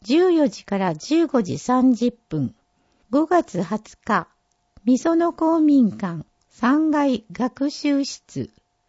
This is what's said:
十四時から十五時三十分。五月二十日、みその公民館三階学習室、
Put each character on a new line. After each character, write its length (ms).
十 280
四 180
時 160
か 140
ら 160
十 320
五 160
時 160
三 360
十 180
分。 240
五 160
月 360
二 160
十 240
日、 260
み 140
そ 180
の 160
公 280
民 320
館 320
三 420
階 400
学 400
習 340
室、 460